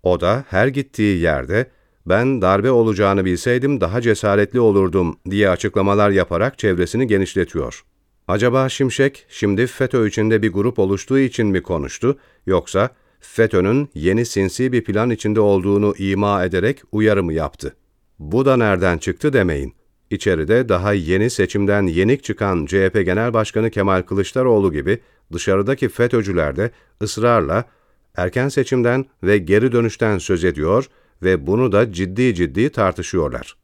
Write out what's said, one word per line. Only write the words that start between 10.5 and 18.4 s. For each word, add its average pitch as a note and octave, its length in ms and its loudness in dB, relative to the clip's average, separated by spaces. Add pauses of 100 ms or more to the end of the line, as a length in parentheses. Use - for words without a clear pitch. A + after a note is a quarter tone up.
grup G#2 260 -2
oluştuğu G2 400 0
için B2 280 0
mi F#2+ 160 0
konuştu, F2+ 540 -4 (280)
yoksa F#2+ 440 0 (300)
fetö'nün A2+ 760 0
yeni F#2+ 320 0
sinsi G2+ 460 -2
bir A#2+ 120 0
plan G#2+ 260 -2
içinde G#2+ 300 -2
olduğunu G2+ 580 2
ima G2 480 0
ederek F#2 360 -2 (100)
uyarı G#2+ 320 2
mı E2 100 -4
yaptı? D2+ 420 -6 (440)
"Bu F2+ 260 -2